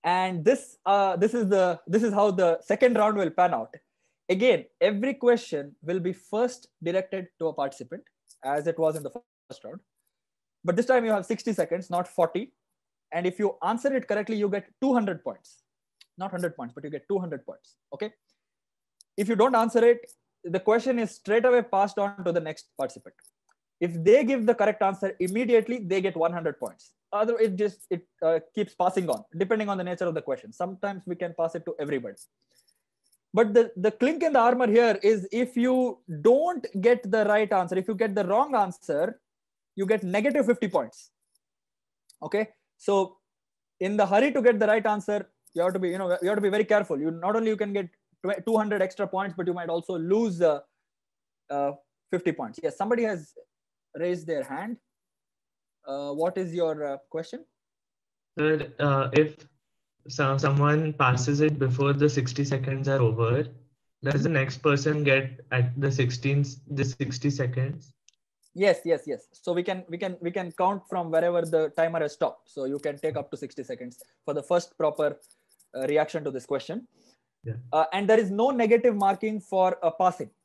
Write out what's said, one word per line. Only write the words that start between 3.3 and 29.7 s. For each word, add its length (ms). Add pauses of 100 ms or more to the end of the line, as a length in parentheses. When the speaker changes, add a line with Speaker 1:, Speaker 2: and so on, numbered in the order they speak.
Speaker 1:
out. 220 (540)
Again, 340 (160)
every 360
question 680
will 180
be 140
first 540 (140)
directed 460 (120)
to 80
a 60
participant, 500 (420)
as 220
it 120
was 160
in 80
the 60
first 560
round. 140 (840)
But 140
this 80
time 180
you 80
have 140
sixty 260
seconds, 380
not 180
forty. 460 (580)
And 160
if 100
you 260
answer 300
it 140
correctly, 300
you 100
get 220 (120)
two 120
hundred 320
points. 380 (540)
Not 140
hundred 240
points, 180
but 120
you 40
get 200
two 100
hundred 260
points. 300 (180)
Okay. 200 (1040)
If 100
you 80
don't 200
answer 280
it, 260 (340)
the 160
question 400
is 120
straight 320
away 200
passed 340
on 260
to 80
the 80
next 380
participant. 380 (680)
If 100 (120)
they 200
give 220
the 100
correct 260
answer 380
immediately, 600
they 220
get 140
one 160
hundred 280
points. 340 (200)
Other, 260
it 160
just, 340
it, 160 (160)
uh, 180 (140)
keeps 220
passing 340
on, 140 (140)
depending 320
on 80